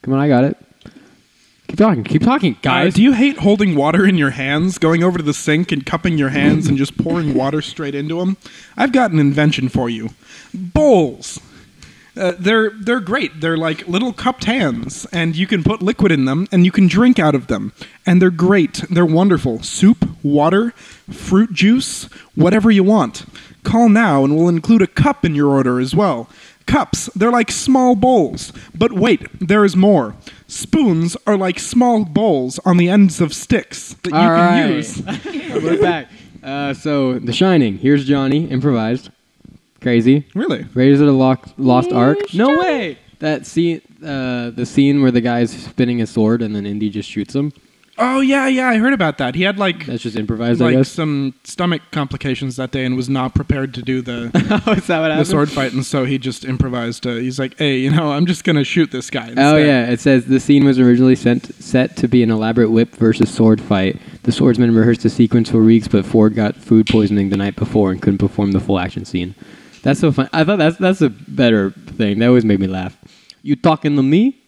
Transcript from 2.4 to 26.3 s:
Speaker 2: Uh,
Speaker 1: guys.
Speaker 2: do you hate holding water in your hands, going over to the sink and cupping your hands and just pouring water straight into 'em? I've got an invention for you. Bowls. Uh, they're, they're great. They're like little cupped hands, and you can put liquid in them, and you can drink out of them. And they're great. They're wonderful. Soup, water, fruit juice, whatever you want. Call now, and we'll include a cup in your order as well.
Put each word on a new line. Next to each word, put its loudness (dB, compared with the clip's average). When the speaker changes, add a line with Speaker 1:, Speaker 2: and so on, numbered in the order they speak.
Speaker 2:
Uh, -10
Speaker 1:
guys. -2
Speaker 2:
do 2
you 4
hate 0
holding 0
water 0
in 2
your 0
hands, -4
going 0
over 0
to -6
the -2
sink -2
and -6
cupping -4
your -2
hands 0
and 0
just -4
pouring -2
water -2
straight -12
into -6
'em? -2
I've 0
got 2
an 2
invention 2
for -2
you. -8
Bowls. 0
Uh, -4
they're, 0
they're -4
great. -6
They're -2
like -6
little -2
cupped -4
hands, -4
and -2
you -2
can -2
put -2
liquid 0
in 2
them, -2
and 4
you 2
can 4
drink 4
out 2
of -4
them. -6
And 4
they're 4
great. 0
They're 2
wonderful. 0
Soup, 2
water, 0
fruit 0
juice, -2
whatever 2
you 4
want. 0
Call 2
now, 2
and 0
we'll 2
include 2
a 2
cup 0
in -2
your 2
order 0
as -4
well. 0